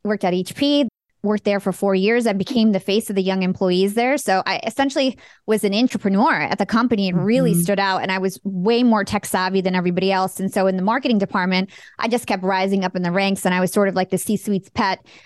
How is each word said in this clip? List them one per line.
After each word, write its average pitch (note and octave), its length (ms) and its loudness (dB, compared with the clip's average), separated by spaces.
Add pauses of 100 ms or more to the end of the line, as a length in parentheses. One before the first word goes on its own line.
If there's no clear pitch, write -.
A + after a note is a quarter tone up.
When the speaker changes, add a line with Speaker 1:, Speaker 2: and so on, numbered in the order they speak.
Speaker 1:
worked G#3 200 -2
at F3+ 100 0
H F#3 220 -4
P, C#4+ 320 2 (340)
worked G#3 220 -2
there G3+ 160 0
for G3 100 -4
four G3 240 0
years. A3+ 320 2
I G#3 60 0
became A3 400 2
the F#3+ 80 0
face G#3+ 300 -2
of G3+ 40 -4
the F#3+ 80 0
young F#3+ 200 -2
employees F#3 500 0
there. A#3+ 240 0
So F#3+ 300 0
I F#3 200 -2
essentially C4+ 520 -2 (280)
was G#3+ 180 0
an G3 100 0
entrepreneur A3 580 2
at D3+ 260 -2
the G#3+ 80 0
company A3+ 420 0
and F3+ 160 0
really A#3+ 280 2
Speaker 2:
Mm-hmm. E3+ 80 2
Speaker 1:
stood F#3+ 180 0
out. F#3+ 220 0
And D#3 100 -2
I F#3+ 60 -2
was F#3+ 260 -4
way G3+ 400 0
more A3 220 4
tech - 220 -4
savvy F#3 340 0
than F#3 140 0
everybody F3+ 360 0
else. F#3+ 300 -2
And F#3+ 120 -2
so F#3+ 140 2
in F#3+ 100 2
the F#3 60 -2
marketing A#3 360 0
department, F#3 500 0 (300)
I A3+ 100 -2
just A#3+ 180 -2
kept F#3+ 160 -4
rising F#3+ 420 0
up F#3 120 -4
in F3+ 60 -4
the F3 100 -2
ranks. G3 320 0
And F#3 100 2
I F3+ 60 0
was F#3 100 0
sort G3+ 180 2
of F3+ 60 -2
like F#3 160 -2
the F#3+ 80 0
C-suite's G3+ 520 -4
pet. G3 340 -2 (220)